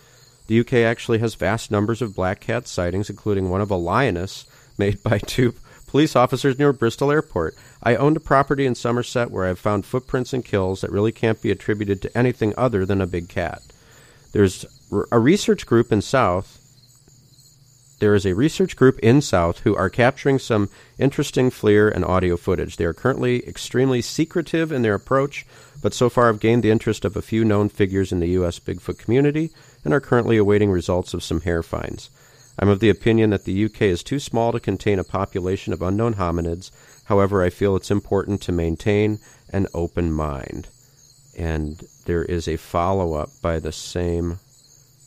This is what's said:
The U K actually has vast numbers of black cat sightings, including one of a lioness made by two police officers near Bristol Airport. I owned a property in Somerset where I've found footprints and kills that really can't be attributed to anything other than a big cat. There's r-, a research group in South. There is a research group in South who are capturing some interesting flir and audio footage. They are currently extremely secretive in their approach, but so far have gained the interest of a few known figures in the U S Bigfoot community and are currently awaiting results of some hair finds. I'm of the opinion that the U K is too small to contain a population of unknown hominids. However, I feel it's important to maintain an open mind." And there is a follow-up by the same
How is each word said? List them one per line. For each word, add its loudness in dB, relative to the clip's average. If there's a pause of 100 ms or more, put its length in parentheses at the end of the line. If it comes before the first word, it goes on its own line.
(460)
The 0
U 4
K 2
actually 0
has -2
vast -4
numbers 0
of -6
black -2
cat -6
sightings, -4
including -2
one 0
of -2
a 0
lioness -2 (300)
made -2
by 0
two -2 (320)
police 2
officers 2
near 4
Bristol 0
Airport. -2 (280)
I 2
owned 2
a -6
property 2
in 0
Somerset -2
where -4
I've -2
found -2
footprints -4
and -4
kills -2
that -6
really 0
can't 0
be 0
attributed -2
to -6
anything 0
other 0
than 0
a -2
big -6
cat. -6 (720)
There's 2 (260)
r-, -2
a 4
research 2
group 2
in 4
South. 0 (1400)
There 2
is 2
a 0
research 0
group 6
in 4
South 0
who 0
are 0
capturing 2
some -2 (280)
interesting 0
flir 4
and 0
audio 0
footage. -4
They 0
are -2
currently -2
extremely -2
secretive -4
in -2
their 2
approach, -2 (380)
but 0
so 2
far 4
have 0
gained 2
the 4
interest 0
of -4
a -6
few -2
known 2
figures 0
in -2
the 0
U 2
S -4
Bigfoot -10
community 0 (340)
and 0
are 2
currently 2
awaiting 4
results -2
of -6
some -4
hair -2
finds. -10 (500)
I'm 4
of 2
the 4
opinion 4
that -2
the -6
U 0
K 0
is -2
too -6
small -2
to -4
contain -2
a -2
population -4
of -6
unknown -2
hominids. -4 (340)
However, 2
I 2
feel 0
it's -6
important -2
to -4
maintain 0 (320)
an -2
open -4
mind." -6 (680)
And -6 (240)
there -2
is -4
a -2
follow-up -2 (140)
by -2
the -8
same -4 (680)